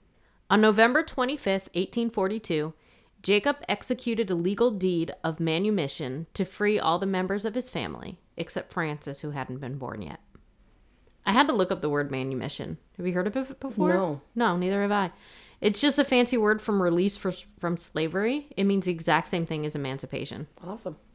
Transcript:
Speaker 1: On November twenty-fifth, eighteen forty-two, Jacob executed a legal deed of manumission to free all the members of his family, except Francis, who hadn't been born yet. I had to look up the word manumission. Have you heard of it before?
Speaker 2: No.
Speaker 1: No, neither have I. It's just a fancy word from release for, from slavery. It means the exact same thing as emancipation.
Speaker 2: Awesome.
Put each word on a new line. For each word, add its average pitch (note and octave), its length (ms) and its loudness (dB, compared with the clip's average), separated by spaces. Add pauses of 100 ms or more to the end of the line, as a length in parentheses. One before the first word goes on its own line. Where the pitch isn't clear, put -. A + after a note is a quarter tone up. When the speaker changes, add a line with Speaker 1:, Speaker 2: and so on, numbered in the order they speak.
(500)
Speaker 1:
On G3+ 120 6
November A3 400 6
twenty-fifth, B3 720 -2
eighteen A3+ 360 -2
forty-two, F#3 640 0 (500)
Jacob G#3 340 2 (120)
executed A3 600 -2
a F#3 60 0
legal G3 340 2
deed F#3 420 0 (120)
of D#3+ 160 -4
manumission D#3+ 960 0
to G3+ 120 -2
free G#3 320 0
all E3+ 220 2
the G3 60 -2
members F#3+ 400 -2
of G#3+ 100 -4
his B3 140 -6
family, E2 500 -8 (180)
except - 360 -8
Francis, D3 480 -6
who D3+ 100 -6
hadn't C3 280 -8
been C3+ 180 -8
born B2 240 -8
yet. D#2+ 180 -12 (1040)
I G#3 60 0
had C4 160 6
to D#4 60 2
look F#3+ 180 2
up F#3+ 100 -4
the D3+ 80 0
word C#3+ 220 0
manumission. C3+ 680 -6 (200)
Have F3+ 100 -6
you F3+ 60 0
heard F3+ 140 0
of G#3 100 -4
it C4+ 240 -6
before? G#3 320 2
Speaker 2:
No. E3+ 280 0 (140)
Speaker 1:
No, G#3+ 220 2
neither F#3+ 240 0
have G3+ 100 0
I. G3 200 2 (500)
It's G#3 180 2
just C#4+ 200 4
a C#4+ 40 6
fancy B3 320 4
word G#3+ 280 4
from G3+ 180 2
release F3 340 2
for, - 160 -4 (280)
from E3+ 180 -2
slavery. G3 680 -2 (100)
It G3 60 2
means G3 220 2
the F3+ 60 0
exact E3 360 0
same E3+ 180 -2
thing D#3 200 -4
as D3+ 100 -6
emancipation. C#3 720 -6 (180)
Speaker 2:
Awesome. F#3 320 -10 (180)